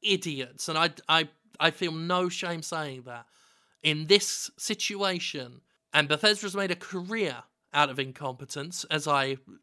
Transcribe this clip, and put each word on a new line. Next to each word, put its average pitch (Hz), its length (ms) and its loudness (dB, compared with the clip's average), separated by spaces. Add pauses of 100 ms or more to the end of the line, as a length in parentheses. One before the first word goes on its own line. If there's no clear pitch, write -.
idiots. 165 680 -2
And 160 80 0
I, 165 120 4 (160)
I, 160 220 4 (320)
I 165 100 6
feel 165 220 -2
no 180 380 0
shame 170 320 -4
saying 143 400 -6
that. 120 240 -14 (560)
In 156 240 2
this - 500 2
situation, 180 1040 -4 (320)
and 147 160 6
Bethesda's 202 480 2
made 196 140 0
a 175 60 0
career 185 600 -4 (380)
out 143 160 4
of 131 80 -8
incompetence, 135 840 -6
as 151 220 -2
I 135 300 2 (260)